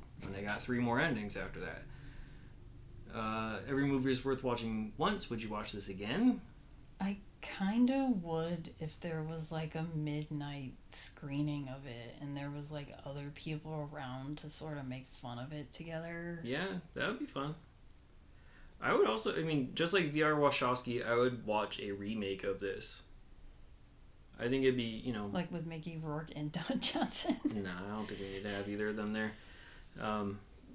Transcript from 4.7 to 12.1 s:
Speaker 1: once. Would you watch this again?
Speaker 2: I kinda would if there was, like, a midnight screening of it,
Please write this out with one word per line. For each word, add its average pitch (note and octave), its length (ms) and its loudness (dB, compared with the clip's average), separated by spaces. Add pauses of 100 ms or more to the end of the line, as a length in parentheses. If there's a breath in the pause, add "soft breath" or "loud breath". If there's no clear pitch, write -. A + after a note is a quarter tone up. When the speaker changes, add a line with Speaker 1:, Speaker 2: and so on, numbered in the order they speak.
Speaker 1:
once. G3 320 4
Would A2+ 120 0
you A2 80 -2
watch G#2 220 -2
this G2 180 -4
again? B2 520 4 (580)
Speaker 2:
I G3 180 0 (240)
kinda B3 720 4 (100)
would E3 580 0
if D#3 200 -6
there D#3+ 240 -2
was, D#3+ 280 -4
like, D#3+ 240 -2
a D#3+ 80 0 (120)
midnight D3 800 -2 (140)
screening C#3+ 840 -2
of C3+ 180 -8
it, A#2 340 -8